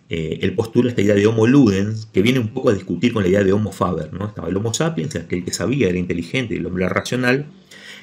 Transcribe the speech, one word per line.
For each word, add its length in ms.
eh, 300
él 140
postula 340
esta 140
idea 120
de 120
homo 200
ludens, 600
que 160
viene 160
un 100
poco 220
a 20
discutir 400
con 100
la 60
idea 160
de 80
homo 200
faber, 420
¿no? 140
Estaba 200
el 80
homo 160
sapiens, 440
aquel 280
que 80
sabía, 360
era 100
inteligente, 580
el 80
hombre 240
racional. 580